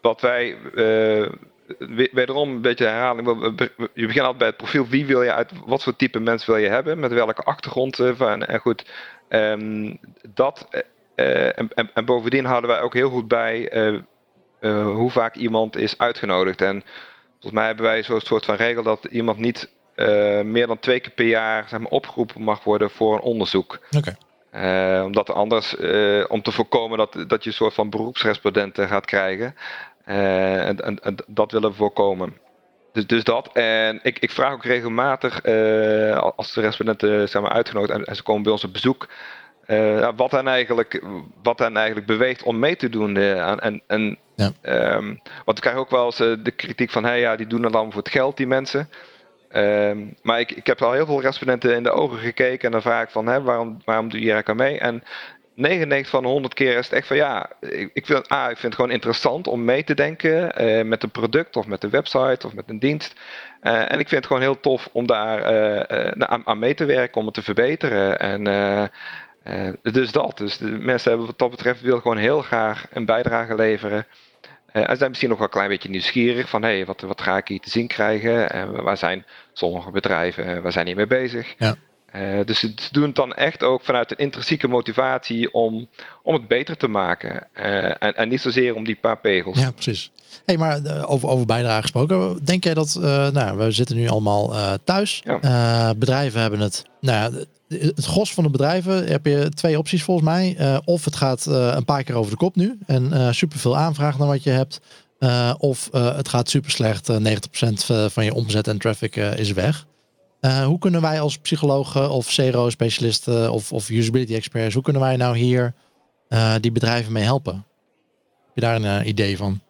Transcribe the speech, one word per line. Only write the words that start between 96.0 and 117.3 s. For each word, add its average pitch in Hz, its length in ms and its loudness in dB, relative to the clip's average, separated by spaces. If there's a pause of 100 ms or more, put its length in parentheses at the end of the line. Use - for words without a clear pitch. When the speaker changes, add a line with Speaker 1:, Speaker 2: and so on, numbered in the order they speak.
Speaker 2:
hebben 107 200 0
het, 104 240 -2 (160)
nou 127 180 2
ja, 110 120 0
de, 127 160 -8 (200)
de, 151 280 0
het 139 100 -2
gros 190 300 0
van 175 100 2
de 151 60 4
bedrijven 175 560 0
heb 151 200 0
je 143 220 2
twee 151 300 0
opties 160 240 -2
volgens 170 240 2
mij. 180 320 2
Eh, 139 260 2
of 175 200 0
het 151 120 -2
gaat, 135 300 0
eh, 127 300 2
een 135 80 0
paar 139 180 2
keer 123 120 -4
over 110 160 0
de 110 60 -4
kop 185 200 0
nu 208 300 0
en, 131 260 2
eh, 127 180 4
superveel 127 460 0
aanvraag 147 420 0
naar 143 100 2
wat 139 140 0
je 143 80 0
hebt. 131 300 0 (380)
Eh, 123 400 2
of, 139 340 0
eh, 123 240 2
het 139 120 -4
gaat 120 200 0
super - 220 0
slecht, 110 380 0
eh, 117 80 2
negentig 107 340 0
procent 110 340 -2
v-, 107 280 2
van 110 120 0
je 110 100 0
omzet 107 340 0
en 107 100 -2
traffic, 107 380 -2
eh, 104 220 -2
is 101 140 0
weg. 104 340 0 (540)
Eh, 135 240 2
hoe 156 140 2
kunnen 175 220 2
wij 156 200 0
als 147 180 -2
psychologen 139 720 0
of 131 240 -2
C - 40 0
R 127 180 4
O-specialisten 117 960 0
of, 110 200 -4
of 113 180 -4
usability 113 440 2
experts, 113 400 -2
hoe 131 80 0
kunnen 139 200 2
wij 131 140 2
nou 123 200 2
hier, 123 380 2 (540)
eh, 113 320 4
die 113 120 0
bedrijven 117 400 2
mee 110 120 2
helpen? 123 300 2